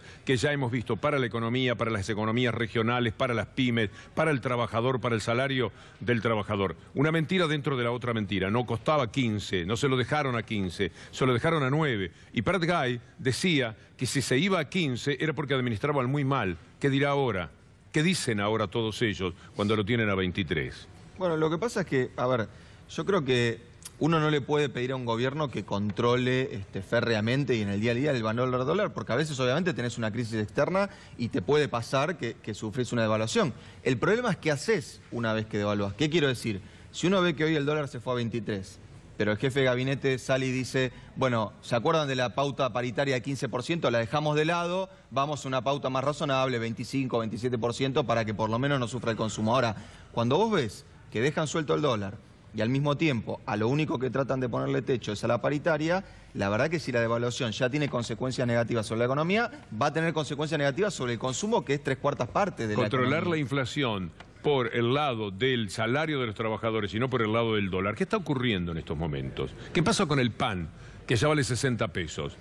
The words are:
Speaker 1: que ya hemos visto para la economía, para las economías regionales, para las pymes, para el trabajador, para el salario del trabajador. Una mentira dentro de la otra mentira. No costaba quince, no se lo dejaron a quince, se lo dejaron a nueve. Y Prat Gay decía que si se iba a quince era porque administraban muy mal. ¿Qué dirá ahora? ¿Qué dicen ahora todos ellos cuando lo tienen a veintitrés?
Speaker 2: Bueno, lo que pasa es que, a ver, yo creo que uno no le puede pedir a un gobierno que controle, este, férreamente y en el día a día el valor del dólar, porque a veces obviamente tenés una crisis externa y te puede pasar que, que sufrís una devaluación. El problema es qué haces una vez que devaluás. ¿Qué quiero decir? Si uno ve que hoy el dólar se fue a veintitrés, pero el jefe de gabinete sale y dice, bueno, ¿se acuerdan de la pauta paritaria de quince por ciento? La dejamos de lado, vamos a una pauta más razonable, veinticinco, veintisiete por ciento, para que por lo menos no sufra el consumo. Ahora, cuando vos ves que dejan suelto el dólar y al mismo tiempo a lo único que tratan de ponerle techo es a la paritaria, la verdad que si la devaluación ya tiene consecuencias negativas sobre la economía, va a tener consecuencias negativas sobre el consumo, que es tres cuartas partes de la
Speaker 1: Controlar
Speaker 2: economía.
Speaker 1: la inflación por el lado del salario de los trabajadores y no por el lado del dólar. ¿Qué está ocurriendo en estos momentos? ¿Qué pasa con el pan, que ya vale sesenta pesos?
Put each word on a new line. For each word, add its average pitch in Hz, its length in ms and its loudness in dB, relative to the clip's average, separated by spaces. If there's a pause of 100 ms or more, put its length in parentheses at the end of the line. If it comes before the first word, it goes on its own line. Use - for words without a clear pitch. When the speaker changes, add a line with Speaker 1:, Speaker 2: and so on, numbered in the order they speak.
(260)
Speaker 1:
que 131 120 2
ya 143 140 2
hemos 135 200 -2
visto 117 260 -2
para 147 220 0
la 123 80 0
economía, 120 480 0
para 113 160 -2
las 101 180 -2
economías 110 460 0
regionales, 117 580 0
para 123 220 0
las 104 100 0
pymes, 117 460 0 (240)
para 160 160 2
el 131 100 0
trabajador, 120 580 0
para 117 140 0
el 104 80 0
salario 127 500 0 (280)
del 110 240 0
trabajador. 101 520 2 (200)
Una 151 160 4
mentira 165 340 2
dentro 147 320 0
de 120 60 0
la 117 80 2
otra 117 240 -2
mentira. 95 340 0
No 117 160 2
costaba 120 460 2
quince, 104 560 0
no 113 100 0
se 143 100 0
lo 131 100 4
dejaron 135 380 0
a 113 60 -2
quince, 98 500 -2 (200)
se - 160 0
lo 127 80 6
dejaron 160 260 2
a 127 80 0
nueve. 131 420 0 (220)
Y 117 80 0
Prat 175 220 2
Gay 143 360 0 (200)
decía 127 580 0 (180)
que 127 120 -4
si - 160 0
se 131 160 2
iba 190 200 2
a 147 80 -2
quince 143 520 -2
era 156 140 -2
porque 143 200 -2
administraban 123 560 0
muy 143 160 0
mal. 117 320 0 (220)
¿Qué 143 100 2
dirá 139 200 2
ahora? 117 420 0 (400)
¿Qué 156 100 2
dicen 147 380 0
ahora 107 260 2
todos 110 380 -2
ellos 95 320 0 (200)
cuando 104 200 2
lo 104 100 2
tienen 113 240 2
a 98 60 2
veintitrés? 87 720 -2 (320)
Speaker 2:
Bueno, 170 180 0
lo 156 140 2
que 170 80 -2
pasa 233 220 -2
es 160 40 -2
que, 127 320 0
a 135 80 0
ver, 120 220 2 (420)
yo 165 160 -6
creo 190 180 2
que 120 460 0 (300)
uno 160 200 4
no 151 120 4
le 147 100 2
puede 147 260 2
pedir 123 260 -2
a - 20 -2
un 127 100 -6
gobierno 127 460 0
que 107 120 -6
controle, 120 920 2
este, 98 260 -8
férreamente 120 720 2
y 110 80 2
en 101 80 0
el 101 100 0
día 117 120 2
a - 20 2
día 135 160 2
el 123 140 0
valor 120 260 0
del 127 160 0
dólar, 175 280 0
porque 110 200 -4
a - 20 2
veces 151 240 -2
obviamente 139 360 2
tenés 120 240 -4
una 110 120 0
crisis 110 300 -2
externa 175 480 0 (300)
y 117 100 -2
te 120 140 -2
puede 143 240 4
pasar 139 500 -2
que, 117 240 -6
que 107 140 -8
sufrís 113 380 -4
una 117 100 2
devaluación. 110 500 2 (300)
El 120 160 2
problema 220 320 2
es 160 60 0
qué 156 120 -2
haces 147 520 0 (100)
una 117 220 0
vez 110 120 0
que 107 140 -4
devaluás. 104 340 0
¿Qué 151 160 0
quiero 147 180 4
decir? 113 340 -2 (300)
Si - 140 -4
uno 190 160 4
ve 175 140 2
que 156 80 -2
hoy 160 120 2
el 143 120 0
dólar 147 220 0
se 123 100 -10
fue 127 140 -4
a - 20 0
veintitrés, 107 640 -4 (380)
pero 107 160 2
el 104 40 0
jefe 135 220 0
de 135 80 6
gabinete 131 500 0
sale 131 300 0
y 131 40 0
dice, 127 400 0 (240)
bueno, 120 460 0
¿se - 140 -2
acuerdan 151 320 2
de 135 80 -2
la 123 180 0
pauta 139 400 0
paritaria 127 400 0
de 127 80 0
quince 135 280 -4
por 123 120 -4
ciento? 156 300 0
La 117 80 2
dejamos 151 360 0
de 151 100 2
lado, 175 440 -2 (220)
vamos 139 340 -2
a - 20 -6
una 131 160 0
pauta 139 280 0
más 131 120 0
razonable, 135 540 0
veinticinco, 120 600 -2
veintisiete 113 400 -2
por 117 160 0
ciento, 135 280 0
para 113 220 0
que 107 80 -2
por 110 160 0
lo 113 80 0
menos 139 220 2
no 120 80 -2
sufra 117 240 -4
el 104 60 -2
consumo. 110 360 0
Ahora, 120 220 2 (360)
cuando 120 280 2
vos 220 120 4
ves 135 340 -2 (260)
que 110 100 -2
dejan 156 240 0
suelto 156 300 0
el 156 80 0
dólar 101 340 0 (360)
y 107 60 -6
al 110 100 2
mismo 143 280 2
tiempo 131 480 0
a 101 100 -2
lo 107 140 2
único 151 280 0
que 123 120 -2
tratan 135 300 -2
de - 100 -2
ponerle 135 320 0
techo 127 300 -2
es 101 120 -6
a 113 40 -2
la 117 120 2
paritaria, 156 640 0 (300)
la 101 160 -2
verdad 120 200 2
que 165 100 -2
si - 120 -6
la 120 80 2
devaluación 117 520 0
ya 123 180 0
tiene 147 200 -2
consecuencias 123 580 -2
negativas 117 400 0
sobre 113 120 -2
la 120 60 4
economía, 165 460 0 (280)
va 143 80 4
a 143 60 0
tener 160 200 0
consecuencias 151 440 -2
negativas 147 380 2
sobre 123 180 -2
el 113 60 -4
consumo, 180 440 0
que 139 120 0
es 143 80 -6
tres 135 160 -2
cuartas 131 280 0
partes 185 400 0
de 107 80 0
la - 60 2
Speaker 1:
Controlar 127 380 2
Speaker 2:
economía. - 160 0
Speaker 1:
la - 20 0
inflación 123 720 -2 (300)
por 131 340 2
el 120 180 2
lado 123 360 0
del 113 400 0
salario 139 500 0
de 123 60 0
los 107 80 -4
trabajadores 110 600 -2
y 110 40 0
no 127 120 0
por 123 100 0
el 107 100 2
lado 113 240 2
del 101 140 0
dólar. 95 240 0
¿Qué 190 100 -2
está 220 140 -2
ocurriendo 120 540 0
en 80 80 -4
estos 78 180 -6
momentos? 69 540 -4 (200)
¿Qué 170 120 2
pasa 202 240 2
con 143 120 2
el 120 120 2
pan, 95 360 -4 (380)
que 131 100 0
ya 143 120 2
vale 151 160 4
sesenta 120 460 0
pesos? 78 520 -6